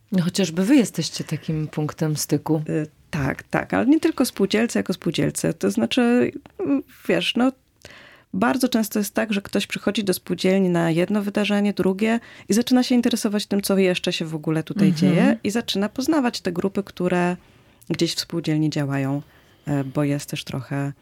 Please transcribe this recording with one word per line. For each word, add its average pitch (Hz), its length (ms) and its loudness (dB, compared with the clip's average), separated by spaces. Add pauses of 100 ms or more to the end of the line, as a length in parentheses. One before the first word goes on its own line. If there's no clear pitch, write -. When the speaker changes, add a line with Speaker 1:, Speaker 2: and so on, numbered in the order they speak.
(120)
Speaker 1:
No 185 120 2
chociażby 175 420 0
wy 269 100 4
jesteście 170 480 0
takim 156 440 -4
punktem 151 500 -2
styku. 156 380 0 (140)
Speaker 2:
E, 160 160 -2 (240)
tak, - 340 -4
tak, - 300 -2
ale 196 120 2
nie 302 140 6
tylko 311 260 0
spółdzielcy 214 540 0
jako 190 140 -2
spółdzielcy. 160 600 -2
To 196 180 0
znaczy, 240 600 2 (280)
mm, 285 240 0 (260)
wiesz, - 260 0
no, 254 160 2 (840)
bardzo 254 360 0
często 220 300 0
jest 202 140 -4
tak, 220 200 -2
że 196 80 -2
ktoś - 260 -4
przychodzi 202 360 -2
do 190 100 0
spółdzielni 185 560 0
na 170 220 2
jedno 180 300 0
wydarzenie, 202 520 0
drugie 196 460 0 (300)
i 202 40 4
zaczyna 247 300 4
się 247 120 2
interesować 226 500 0
tym, 202 160 0
co 196 160 2
jeszcze 180 360 2
się 170 120 -4
w 160 100 -8
ogóle 156 280 -2
tutaj 196 240 2
Speaker 1:
Mhm. 165 120 2 (140)
Speaker 2:
dzieje 220 300 4
i 208 80 -2
zaczyna 208 380 -2
poznawać 262 520 -2
te 185 100 -4
grupy, 196 320 -2
które 180 540 0 (520)
gdzieś 165 260 0
w - 40 -6
spółdzielni 156 500 0
działają, 139 520 -2 (460)
e, 143 160 0
bo 135 200 -2
jest 143 260 -2
też - 140 -8
trochę, 139 580 -6